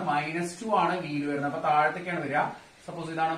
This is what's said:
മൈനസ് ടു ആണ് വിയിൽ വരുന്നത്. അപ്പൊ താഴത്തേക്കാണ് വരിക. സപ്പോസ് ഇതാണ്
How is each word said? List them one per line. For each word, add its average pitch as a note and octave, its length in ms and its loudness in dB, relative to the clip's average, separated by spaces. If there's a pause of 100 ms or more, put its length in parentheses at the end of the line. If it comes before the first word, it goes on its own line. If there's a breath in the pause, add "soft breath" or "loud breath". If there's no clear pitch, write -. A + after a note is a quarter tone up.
(120)
മൈനസ് D#3+ 500 0
ടു A3 80 -6 (140)
ആണ് E3+ 100 2 (100)
വിയിൽ D3 280 -2
വരുന്നത്. C#3+ 200 0
അപ്പൊ D#3 160 -4
താഴത്തേക്കാണ് D#3+ 580 2
വരിക. C3+ 140 0 (460 loud breath)
സപ്പോസ് E3 300 -8
ഇതാണ് D#3+ 220 0